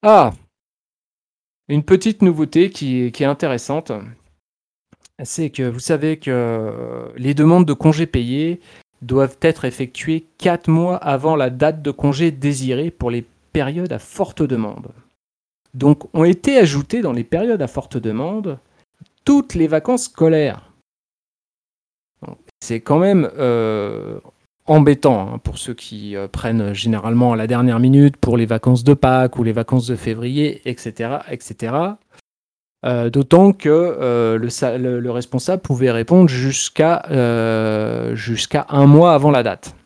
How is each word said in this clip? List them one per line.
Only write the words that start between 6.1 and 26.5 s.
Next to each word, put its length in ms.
que 1000
les 160
demandes 340
de 80
congés 320
payés 540
doivent 380
être 240
effectuées 640
quatre 300
mois 280
avant 400
la 120
date 320
de 120
congé 400
désirée 580
pour 200
les 140
périodes 400
à 80
forte 420
demande. 460
Donc, 400
ont 100
été 340
ajoutées 440
dans 100
les 100
périodes 400
à 60
forte 300
demande 600
toutes 300
les 140
vacances 360
scolaires. 680
Donc, 120
c'est 200
quand 180
même, 400
euh, 800
embêtant, 680
hein, 40
pour 200
ceux 160
qui, 420
euh, 100
prennent 460